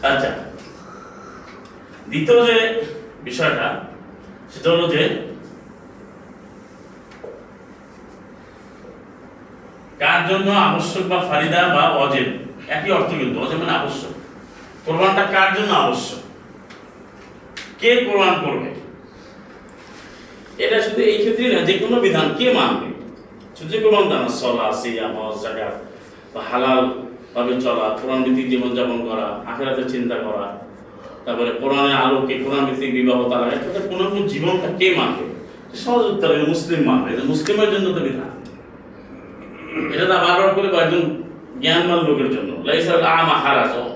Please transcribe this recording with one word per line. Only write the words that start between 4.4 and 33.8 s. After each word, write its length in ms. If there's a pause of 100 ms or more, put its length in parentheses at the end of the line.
সেটা 180
হলো 160
যে 220 (4000)
কার 300
জন্য 220
আবশ্যক 520
বা 160
ফারিদা 480
বা 220
ওয়াজিব, 380 (400)
একই 240
অর্থ 180
কিন্তু, 300
ওয়াজিব 200
মানে 120
আবশ্যক। 380 (760)
কোরবানটা 380
কার 380
জন্য 120
আবশ্যক, 440 (1600)
কে 160
কোরবান 380 (120)
করবে, 320 (1900)
এটা 180
শুধু 200
এই 160
ক্ষেত্রেই 380
না, 60
যে 120
কোনো 280
বিধান 360
কে 160
মানবে। 440 (580)
শুধু 140
যে 100
কোরবান 300
তা 100
না, 100
সলা, 440
সিয়াম, 440
হজ, 240
যাকাত 320 (600)
বা 80 (100)
হালাল 380 (460)
ভাবে 260
চলা, 400
কোরআন 220
ভিত্তিক 260
জীবনযাপন 600
করা, 360
আখিরাতের 440
চিন্তা 260
করা, 420 (680)
তারপরে 240
কোরআনের 460
আলোকে 420
কোরআন 280
ভিত্তিক 280
বিবাহ, 360
তালাক, 240
এটা 340